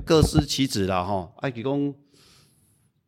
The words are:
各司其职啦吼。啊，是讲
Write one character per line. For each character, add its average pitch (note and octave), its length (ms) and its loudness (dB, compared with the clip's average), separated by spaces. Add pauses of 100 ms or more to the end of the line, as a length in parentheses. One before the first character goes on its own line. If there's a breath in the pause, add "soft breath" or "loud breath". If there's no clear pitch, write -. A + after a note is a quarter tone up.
各 D#3+ 160 6
司 D3 240 4
其 C3+ 220 -2
职 G2+ 200 -2
啦 F#2 180 0
吼。 F#2+ 340 -4
啊， C#3 120 -4
是 A2+ 120 -10
讲 C#3+ 320 -4 (1120 soft breath)